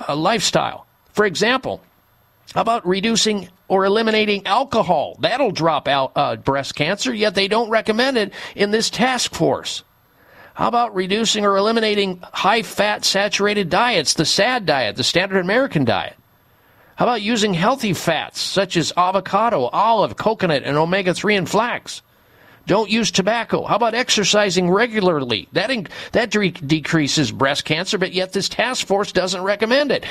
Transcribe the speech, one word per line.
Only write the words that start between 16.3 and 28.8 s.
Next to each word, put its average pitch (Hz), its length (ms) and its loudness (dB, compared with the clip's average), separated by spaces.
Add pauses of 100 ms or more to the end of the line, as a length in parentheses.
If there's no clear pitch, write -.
How 175 100 0
about 226 180 0
using 208 320 0
healthy 214 380 0
fats - 460 -4
such 185 380 -2
as 151 180 -2
avocado, 185 680 2
olive, 180 520 2
coconut, 165 480 0
and 139 140 -2
omega-three 180 580 0
and 175 140 0
flax? 220 540 -4 (640)
Don't 196 240 2
use 226 180 2
tobacco. 196 560 0
How 180 100 0
about 220 200 2
exercising 208 760 2
regularly? 180 840 0
That 170 200 0
in-, 196 160 -4 (240)
that 220 180 2
de-, 208 220 0
decreases 147 800 0
breast 135 340 0
cancer, 175 320 -2
but 175 160 -2
yet 185 200 -2
this 196 140 -2
task 233 380 -2